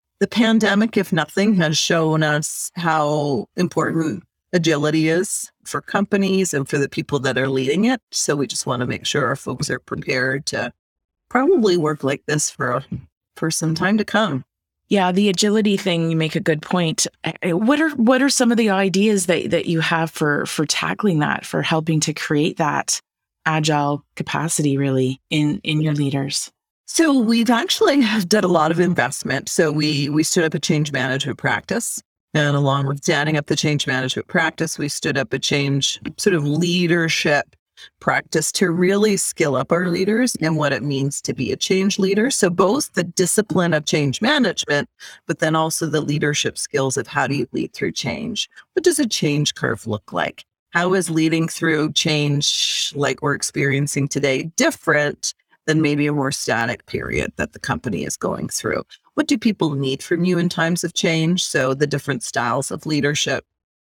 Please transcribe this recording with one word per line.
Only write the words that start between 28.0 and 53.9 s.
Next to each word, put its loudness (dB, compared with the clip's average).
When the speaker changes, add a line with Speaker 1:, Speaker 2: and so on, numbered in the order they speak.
Speaker 1:
have 0
done 4
a 2
lot 4
of 2
investment. 0
So 2
we, 0
we 2
stood 0
up 0
a -4
change 0
management -2
practice, -4
and 2
along 2
with -6
standing 2
up -2
the -2
change 0
management -4
practice, -2
we -4
stood -4
up -2
a -2
change 0
sort 2
of 0
leadership 0
practice -2
to 2
really 2
skill 0
up -2
our 2
leaders 0
and 2
what 2
it -2
means -2
to -4
be -2
a -2
change 0
leader. 2
So 2
both 2
the -2
discipline 0
of 0
change 0
management, 0
but -4
then 0
also 0
the 0
leadership -2
skills -2
of -4
how -2
do -2
you -4
lead -4
through -4
change? -6
What 0
does 2
a 0
change 0
curve -6
look -8
like? -6
How 0
is 0
leading 0
through -2
change 0
like -2
we're -2
experiencing -2